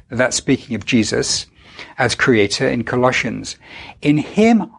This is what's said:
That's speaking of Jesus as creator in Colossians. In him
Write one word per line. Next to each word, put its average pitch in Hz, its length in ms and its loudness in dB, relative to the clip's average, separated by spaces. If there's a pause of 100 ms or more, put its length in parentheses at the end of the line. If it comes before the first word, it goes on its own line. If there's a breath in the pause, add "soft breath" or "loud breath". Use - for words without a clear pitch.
That's 120 280 -2
speaking 127 400 -2
of 101 100 -12
Jesus 113 600 0 (520 loud breath)
as 123 160 0
creator 117 540 2
in 123 160 -2
Colossians. 123 720 -2 (440 loud breath)
In 151 180 2
him 214 600 2